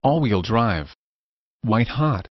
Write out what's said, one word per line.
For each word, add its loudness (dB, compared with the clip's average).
All-wheel 2
drive. -2
White 2
hot. -2